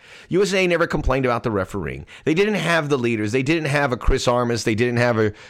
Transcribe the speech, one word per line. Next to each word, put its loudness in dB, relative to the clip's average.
U 2
S 0
A 2
never 2
complained 0
about 0
the -2
refereeing. -4
They 2
didn't 2
have -2
the 2
leaders. 0
They 0
didn't 0
have 0
a -2
Chris 0
Armas. 0
They 0
didn't 0
have 2
a 2